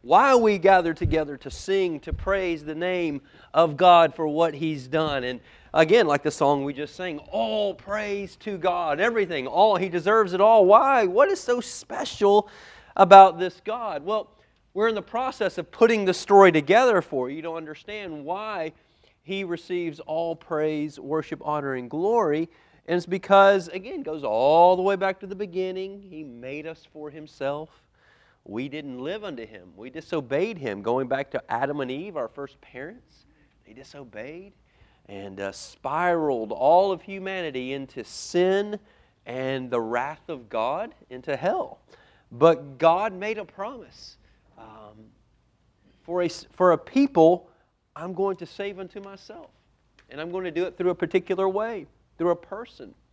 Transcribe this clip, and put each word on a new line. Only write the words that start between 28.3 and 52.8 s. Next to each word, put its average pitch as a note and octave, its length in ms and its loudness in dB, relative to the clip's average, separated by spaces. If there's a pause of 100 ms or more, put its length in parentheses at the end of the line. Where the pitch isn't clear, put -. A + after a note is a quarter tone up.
We A#2+ 240 -8
didn't C3+ 320 -12
live G3 240 -10
unto C3 200 -12
Him. F#2 300 -20
We A2+ 160 -18
disobeyed D#3 680 -6
Him. G#2+ 220 -8
Going B2 280 -2
back C3+ 240 -6
to C3 180 -6
Adam C#3 300 -4
and B2+ 100 -8
Eve, E3 260 -12
our A#2 120 -8
first - 320 -18
parents, - 640 -20 (400)
they A2 60 -20
disobeyed C#3+ 800 -20 (540)
and, G2 340 -14
uh, G2 100 -6
spiraled D3 1040 -4
all F3+ 400 2
of E3+ 100 -8
humanity F3+ 680 -10
into C3+ 320 -12
sin G3 760 -2 (460)
and C3 480 -8
the A#2+ 80 0
wrath A#2+ 480 -6
of B2+ 200 -14
God C#3+ 460 -4 (160)
into B2+ 240 -8
hell. D#4 460 -4 (500)
But C#3+ 480 2
God F#3 340 2
made G#3 260 -8
a G3+ 60 -12
promise. G3 760 -18 (380)
Um, A2 540 -20 (920)
for F3+ 180 -4
a F3 40 0
s-, - 260 -10
for F#3 180 4
a D#3+ 80 4
people, F3+ 720 2 (440)
I'm F3+ 180 -14
going F#3+ 240 -4
to E3+ 100 -16
save G3+ 320 -12
unto F#3+ 220 -16
myself. G3 500 -20 (600)
And C#3 100 -16
I'm E3+ 100 -10
going F#3 140 -8
to F3 60 -6
do E3+ 140 -2
it E3+ 120 -8
through F3+ 140 0
a F3 40 -2
particular F#3 540 -2
way, G#3 380 -6 (320)
through E3+ 120 0
a E3+ 60 0
person. F#3+ 580 -18 (180)